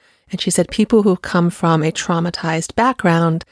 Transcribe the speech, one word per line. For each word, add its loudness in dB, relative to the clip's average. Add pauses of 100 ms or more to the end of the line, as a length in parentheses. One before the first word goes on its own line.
(300)
And -6
she -2
said 0
people 2
who 4
come 0
from 0
a 0
traumatized -4
background 2